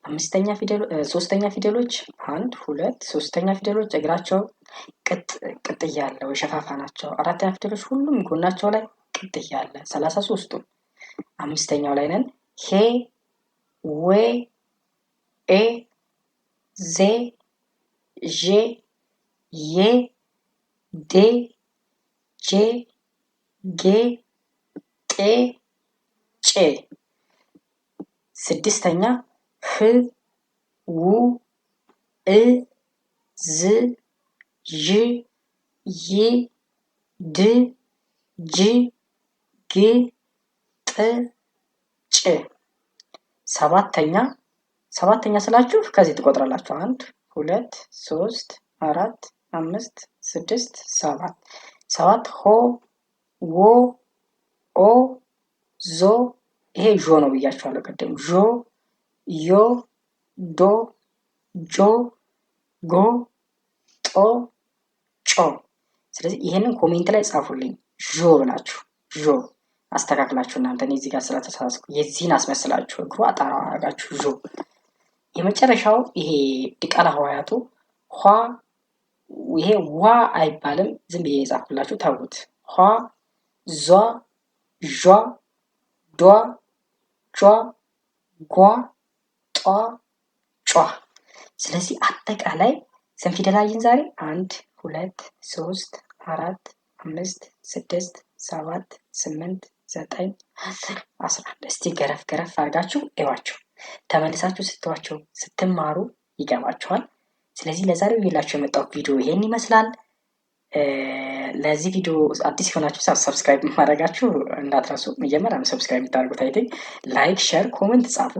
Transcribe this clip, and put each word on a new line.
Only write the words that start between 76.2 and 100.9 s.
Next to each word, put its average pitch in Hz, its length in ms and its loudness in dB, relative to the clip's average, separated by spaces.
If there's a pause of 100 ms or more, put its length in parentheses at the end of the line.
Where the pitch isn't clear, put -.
ዲቃላ 165 340 0
ሆሄያቱ 143 380 -4 (640)
ኋ፣ - 80 -12 (1300)
ይሄ 160 140 0 (260)
ዋ 165 100 -2 (300)
አይባልም። 156 560 -2 (180)
ዝም 175 160 -8
ብዬ 143 120 -2
የጻፍኩላችሁ 135 640 -4
ተውት። 151 380 -4 (340)
ኋ፣ 185 180 6 (800)
ዟ፣ 147 200 -8 (960)
ዣ፣ 175 320 6 (1040)
ዷ፣ 170 40 4 (1120)
ጯ፣ - 60 -2 (2250)
ጯ፣ - 100 -4 (1000)
ጯ። - 60 -2 (840)
ስለዚህ - 440 -6
አጠቃላይ 196 680 -2 (480)
ስንት 175 160 -4
ፊደል 196 200 0
አየን 214 260 0
ዛሬ? 240 180 4 (220)
አንድ፣ 165 280 -6 (280)
ሁለት፣ 165 420 -10 (280)
ሶስት፣ 175 460 -10 (300)
አራት፣ 170 400 -8 (360)
አምስት፣ 170 400 -10 (240)
ስድስት፣ - 520 -8 (240)
ሰባት፣ 165 480 -10 (240)
ስምንት፣ 170 500 -10 (280)
ዘጠኝ፣ 180 400 -8 (300)
አስር፣ 190 380 -12 (220)